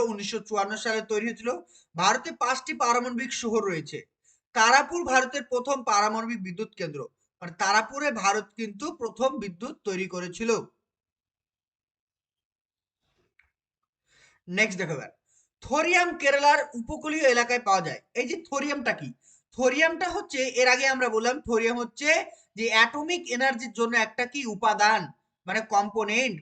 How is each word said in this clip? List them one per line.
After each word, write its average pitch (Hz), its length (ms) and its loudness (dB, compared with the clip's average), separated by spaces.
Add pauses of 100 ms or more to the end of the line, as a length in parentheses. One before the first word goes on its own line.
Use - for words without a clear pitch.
উনিশশো 208 360 -4
চুয়ান্ন 208 380 -4
সালে 220 260 -2
তৈরি 214 240 -2
হয়েছিল। 226 240 -6 (460)
ভারতে 220 360 2
পাঁচটি 254 420 -2
পারমাণবিক 247 580 0
শহর 226 320 -2
রয়েছে। 160 340 -6 (540)
তারাপুর 277 520 4
ভারতের 254 380 0
প্রথম 247 400 -2
পারমাণবিক 220 600 0
বিদ্যুৎ 185 320 -8
কেন্দ্র, 151 260 -8 (420)
আর 175 60 -12
তারাপুরে 220 640 0
ভারত 202 360 0 (100)
কিন্তু 208 300 -8 (100)
প্রথম 233 420 -2
বিদ্যুৎ 202 360 -10 (100)
তৈরি 190 220 -2
করেছিল। 180 440 -4 (4000)
নেক্সট 196 300 0
দেখো 170 140 -4
এবার, 123 180 -10 (500)
থোরিয়াম 349 580 2
কেরালার 285 420 6 (140)
উপকূলীয় 302 540 -2
এলাকায় 240 340 4
পাওয়া 196 180 4
যায়। 151 200 -6 (140)
এই 240 140 -2
যে 320 80 -4 (140)
থোরিয়ামটা 277 420 -2
কি? 139 160 -10 (480)
থোরিয়ামটা 320 540 2
হচ্ছে, 339 380 -6
এর 247 200 2
আগে 254 200 4
আমরা 254 200 2
বললাম, 233 320 0
থোরিয়াম 226 380 0
হচ্ছে 240 320 -2 (460)
যে 214 120 -2
অ্যাটমিক 294 640 2
এনার্জির 247 420 0
জন্য 233 240 0
একটা 220 300 0
কি 285 200 -8
উপাদান, 214 560 2 (440)
মানে 196 140 -2
কম্পোনেন্ট 214 800 0